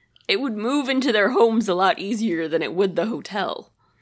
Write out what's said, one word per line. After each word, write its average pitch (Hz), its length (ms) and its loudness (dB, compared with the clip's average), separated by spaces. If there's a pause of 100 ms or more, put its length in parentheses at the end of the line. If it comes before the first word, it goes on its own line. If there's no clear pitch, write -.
(260)
it 202 140 2
would 247 160 -2
move 254 320 0
into 262 240 0
their 208 160 4
homes 226 400 2
a 180 60 0
lot 185 240 2
easier 196 500 -2
than 160 140 0
it 139 120 -4
would 185 220 0
the 170 80 0
hotel. 185 640 -6 (320)